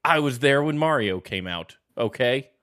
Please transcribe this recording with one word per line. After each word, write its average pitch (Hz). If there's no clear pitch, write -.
"I 160
was 135
there 139
when 151
Mario 127
came 92
out." 87
Okay, 123